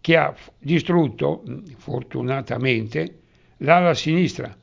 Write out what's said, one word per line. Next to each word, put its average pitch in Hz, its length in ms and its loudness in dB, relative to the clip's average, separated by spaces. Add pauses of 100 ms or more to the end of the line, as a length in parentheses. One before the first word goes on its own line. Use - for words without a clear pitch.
che 165 160 2
ha 147 160 2
f-, - 260 -20
distrutto, 151 880 0
mm, 127 160 -12 (120)
fortunatamente, 123 1400 -4 (380)
l'ala 170 360 4
sinistra. 160 680 -2